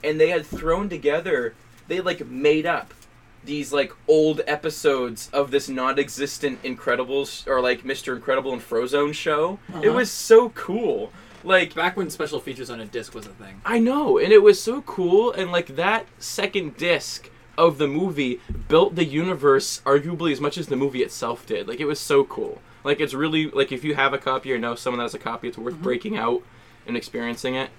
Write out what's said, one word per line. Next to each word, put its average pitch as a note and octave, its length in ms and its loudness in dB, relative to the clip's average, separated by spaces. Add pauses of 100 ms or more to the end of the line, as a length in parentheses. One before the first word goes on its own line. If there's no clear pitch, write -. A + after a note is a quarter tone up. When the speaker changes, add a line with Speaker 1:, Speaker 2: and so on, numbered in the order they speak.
Speaker 1:
and D#3 180 0
they D#3 80 6
had E3+ 160 0
thrown E3 460 -2
together, D3 640 0 (340)
they E3+ 80 -2
had, F#3 80 -4
like, E3 220 -2
made D3 400 2
up - 260 -4 (520)
these, C#3 280 -8
like, C#3+ 200 0 (160)
old D#3 380 4
episodes C#3 880 -2
of C#3 200 0
this C#3 160 0
non-existent C3+ 960 -4
Incredibles, B2+ 840 -4
or, C3 140 0
like, B2 240 0
Mister C3 320 -6
Incredible C3 360 -2
and A#2+ 100 -6
Frozone C#3 520 0
show. D#3+ 440 -2 (100)
It - 60 -14 (140)
Speaker 2:
Uh-huh. A3+ 40 4
Speaker 1:
was A#3+ 180 0
so A3+ 400 6
cool. D#3+ 600 -4 (320)
Like, F#3 300 2
Speaker 2:
Back F3+ 220 -2
when F3 140 -4
special D3 300 -6
features B2+ 300 -12
on A2+ 100 -10
a A2 60 -12
disc A2 280 -10
was G#2+ 120 -14
a G2+ 40 -18
thing. G2 340 -20
Speaker 1:
I A#3 140 0
know, C4 400 4
and F#3 140 4
it G#3 100 10
was G3+ 180 8
so B3+ 220 -4
cool, F#3+ 480 2
and, F3+ 220 -4
like, E3+ 240 -4
that G#3 300 -2 (120)
second G3 600 -6
disc - 520 -2 (260)
of D#3 220 4
the D3+ 80 2
movie C#3+ 540 -2 (260)
built E3+ 300 4
the E3+ 80 2
universe C#3+ 800 0
arguably D3+ 460 2
as C3 80 -4
much D3 180 -4
as D#3+ 80 -8
the C#3 100 -4
movie C3 280 -2
itself - 420 -8
did. G2+ 220 -4
Like, B2 120 -8
it D#3 40 -4
was D3 160 -4
so C#3 240 4
cool. G#2+ 360 -8 (220)
Like, C#3+ 180 0
it's C#3 140 -2
really, D#3 360 0
like, C#3 220 0
if B2+ 120 -8
you D3+ 100 -2
have C3+ 200 2
a C3+ 40 -4
copy C3 340 -2
or A#2+ 60 0
know A#2 160 -4
someone B2 240 -6
that A#2+ 60 -4
has A2 100 -6
a G#2+ 40 -10
copy, A#2 300 -8
it's A#2+ 100 -10
worth A#2+ 160 -8
Speaker 2:
Mm-hmm. D#3+ 80 -12
Speaker 1:
breaking B2+ 340 -4
out A#3 260 -2 (440)
and - 100 -6
experiencing A#2+ 580 -6
it. C3 140 -4 (100)